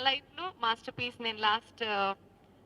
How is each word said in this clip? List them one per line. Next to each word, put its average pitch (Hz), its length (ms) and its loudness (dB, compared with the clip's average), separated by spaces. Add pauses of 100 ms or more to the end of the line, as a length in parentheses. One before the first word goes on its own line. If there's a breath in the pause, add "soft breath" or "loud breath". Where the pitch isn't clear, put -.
లైఫ్‌లో 277 440 -2 (160)
మాస్టర్‌పీస్, 240 600 -2
నేను 220 200 -4
లాస్ట్, 220 480 0
ఆహ్, 196 260 2 (520)